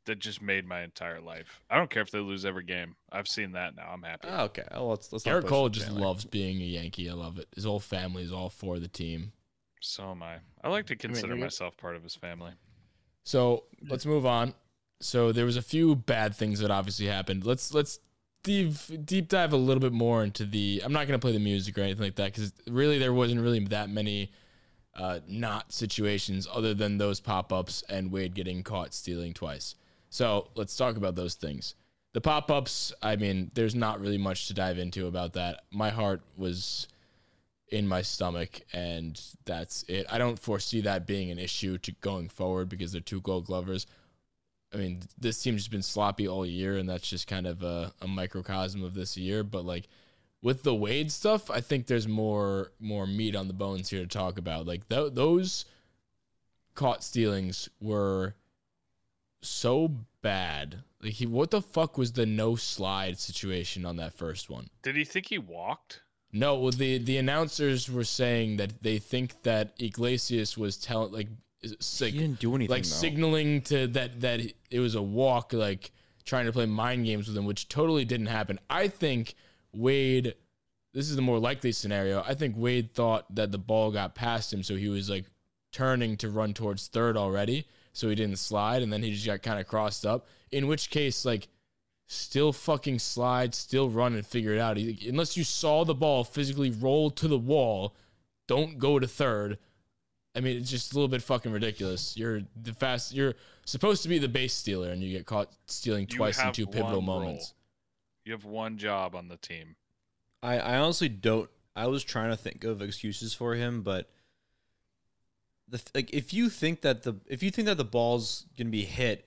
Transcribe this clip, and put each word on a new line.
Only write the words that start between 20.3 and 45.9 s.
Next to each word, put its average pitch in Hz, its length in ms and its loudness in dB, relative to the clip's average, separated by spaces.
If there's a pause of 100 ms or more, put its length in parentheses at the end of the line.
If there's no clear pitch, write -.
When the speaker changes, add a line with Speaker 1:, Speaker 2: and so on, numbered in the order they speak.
Speaker 3:
the, 101 400 0
I'm 131 80 -2
not 147 140 2
gonna 135 140 2
play 127 100 2
the 110 80 4
music 101 400 0
or 101 40 2
anything 98 200 0
like 95 140 -2
that, 101 180 0
'cause 104 180 -4 (140)
really 139 320 4
there 131 140 4
wasn't 120 280 4
really 117 260 4
that 104 240 -2
many, 104 420 -2 (640)
uh, 92 320 -4
not 107 440 -4
situations 101 800 0
other 110 220 2
than 104 240 0
those 101 220 2
pop-ups 92 680 -2
and 95 220 -4
Wade 92 240 -2
getting 90 300 -4
caught 92 280 -6
stealing 85 400 -6
twice. - 440 -10 (340)
So 107 460 0
let's 104 200 -4
talk 127 200 2
about 98 180 0
those 87 220 -4
things. - 400 -8 (380)
The 117 60 -2
pop-ups, 147 720 2 (100)
I 107 120 2
mean, 98 400 0
there's 113 220 2
not 107 240 0
really 101 180 0
much 95 300 -2
to 98 60 -6
dive 92 240 0
into 90 280 -4
about 87 280 -4
that. 87 260 -4 (100)
My 107 200 0
heart 101 320 0 (140)
was 92 520 -4 (800)
in 104 200 0
my 92 140 0
stomach, 87 580 -4 (140)
and 85 440 -6 (280)
that's 85 380 -6
it. 95 280 -4
I 113 60 0
don't 120 200 0
foresee 107 440 -2
that 95 240 0
being 98 240 -2
an 87 80 -6
issue 92 400 -4
to - 140 -10 (100)
going 92 260 -4
forward 92 400 -2
because 90 240 -6
they're 90 80 -6
two 95 220 -6
Gold 92 240 -2
Glovers. 92 400 -4 (880)
I - 20 -8
mean, 90 240 -4 (180)
this 113 240 -2
team's 110 260 -2
been 107 120 -4
sloppy 101 480 0